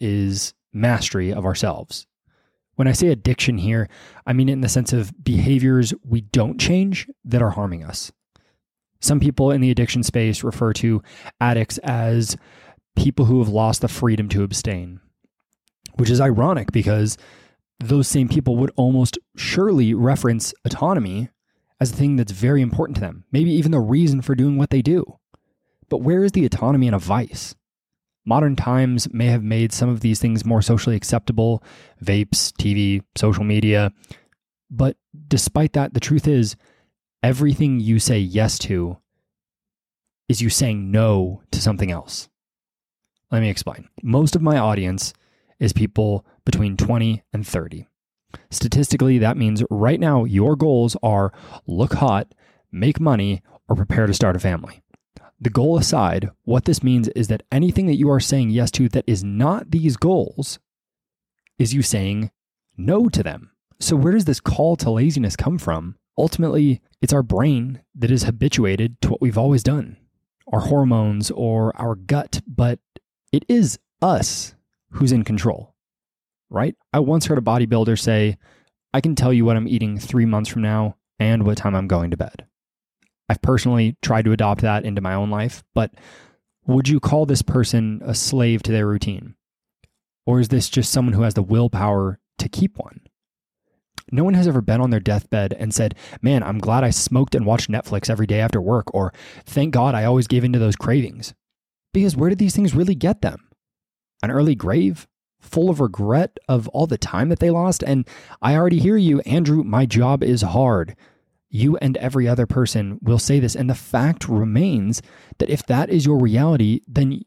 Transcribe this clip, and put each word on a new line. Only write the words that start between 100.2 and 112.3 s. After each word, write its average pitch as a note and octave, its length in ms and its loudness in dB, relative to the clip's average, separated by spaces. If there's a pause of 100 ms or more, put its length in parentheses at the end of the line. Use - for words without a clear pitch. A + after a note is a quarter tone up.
gave B2 180 2
in B2 80 0
to B2 60 2
those A2 180 2
cravings." A#2 580 -2 (600)
Because G3 220 2
where D3 120 2
did F#3 100 0
these G3 160 2
things G3 200 0
really F3+ 200 2
get E3+ 280 -2
them? - 260 -6 (720)
An G#2 80 -4
early C#3+ 240 2
grave? D#3 540 -2 (320)
Full E3+ 300 0
of D3+ 100 -2
regret A#2 580 0 (100)
of A#2+ 200 0
all C#3+ 180 -2
the B2+ 120 -4
time B2 320 -4
that E3+ 80 0
they E3+ 120 2
lost? E3+ 320 0
And C3+ 240 0 (340)
I B2+ 140 2
already F3 240 2
hear G3+ 180 2
you, E3 240 4
"Andrew, D3+ 440 0
my A2+ 220 0
job A#2+ 360 2
is A#2+ 200 2
hard." G2+ 520 0 (580)
You C3+ 240 2
and C3 220 -2
every B2+ 280 -2
other A#2+ 200 2